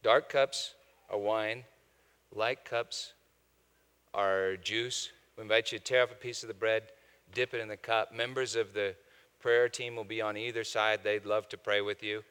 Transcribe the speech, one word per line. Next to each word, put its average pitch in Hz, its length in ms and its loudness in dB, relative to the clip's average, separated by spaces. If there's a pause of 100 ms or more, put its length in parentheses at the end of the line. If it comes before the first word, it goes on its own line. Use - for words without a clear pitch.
Dark 113 260 4
cups - 440 0 (360)
are 104 80 -4
wine, 107 460 -2 (680)
light 110 320 -2
cups - 480 -6 (1000)
are 95 440 0
juice. 110 540 -4 (240)
We 110 80 -12
invite 110 280 2
you 117 60 -8
to - 60 -12
tear 127 200 4
off 120 80 -2
a - 40 -18
piece - 280 -10
of 117 40 -12
the 110 60 -8
bread, 110 300 2 (500)
dip 123 200 0
it 120 60 -2
in 113 80 -6
the 107 100 -8
cup. 110 360 0
Members 120 420 -2
of 104 180 0
the 101 220 0 (440)
prayer 120 300 4
team 120 260 -8
will 113 80 -6
be 110 180 -4
on 107 160 -2
either 113 260 -4
side. 107 400 2
They'd 104 220 0
love 104 240 0
to - 80 -12
pray 101 240 2
with 101 220 -4
you. 107 280 -6